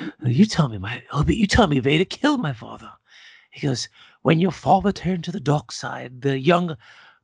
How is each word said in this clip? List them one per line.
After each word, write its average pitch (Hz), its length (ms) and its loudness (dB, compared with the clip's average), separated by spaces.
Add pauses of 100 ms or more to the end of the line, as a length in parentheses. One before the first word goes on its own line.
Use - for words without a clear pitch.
(220)
"You 143 240 4
tell 160 220 2
me, 107 100 -8
my 110 240 -8 (120)
Obi, 147 200 2
you 208 140 2
tell 208 200 6
me 139 120 0
Vader 143 240 2
killed 277 380 0
my 151 100 -4
father." 110 400 -14 (600)
He - 140 -8
goes, 131 220 -2 (340)
"When 160 180 4
your 185 120 2
father 185 400 2
turned 175 320 -6
to 175 80 -10
the 160 80 -10
dark 147 320 -2
side, 127 500 -12
the 135 160 0
young 175 400 0 (460)